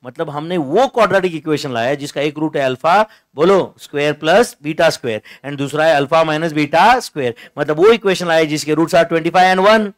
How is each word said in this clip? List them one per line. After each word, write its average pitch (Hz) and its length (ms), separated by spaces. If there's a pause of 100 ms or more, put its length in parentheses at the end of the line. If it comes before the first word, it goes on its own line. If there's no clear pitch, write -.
मतलब 147 260
हमने 156 280
वो 165 300
क्वाड्रेटिक 185 460
इक्वेशन 147 380
लाया 117 160
है 147 80
जिसका 139 240
एक 147 180
रूट 156 180
है 143 80
अल्फा 160 380 (340)
बोलो 165 440
स्क्वायर 147 400
प्लस 180 420
बीटा 160 280
स्क्वायर 113 300 (260)
and 143 120
दूसरा 143 260
है 160 120
अल्फा 143 280
माइनस 160 280
बीटा 160 480
स्क्वायर, 123 340 (240)
मतलब 151 220
वो - 120
इक्वेशन 185 340
लाया 165 140
है 160 60
जिसके 151 280
रूट्स 160 200
are 165 140
ट्वेंटी 165 220
फ़ाइव 185 240
and 190 140
वन। 214 300